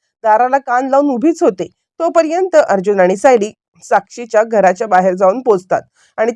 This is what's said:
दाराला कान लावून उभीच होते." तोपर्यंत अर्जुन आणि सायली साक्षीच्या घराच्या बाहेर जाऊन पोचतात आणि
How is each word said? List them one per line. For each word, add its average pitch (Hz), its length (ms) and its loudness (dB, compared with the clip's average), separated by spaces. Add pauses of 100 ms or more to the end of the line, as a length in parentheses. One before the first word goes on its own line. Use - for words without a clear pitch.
(240)
दाराला 240 360 2
कान 254 300 -4
लावून 285 200 0
उभीच 285 340 -2
होते." 220 240 -2 (320)
तोपर्यंत 339 600 -2
अर्जुन 196 400 0
आणि 180 180 2
सायली 220 340 2 (320)
साक्षीच्या 226 600 -2
घराच्या 208 440 0
बाहेर 185 260 2
जाऊन 196 280 0
पोचतात 185 400 -2 (360)
आणि 226 180 -2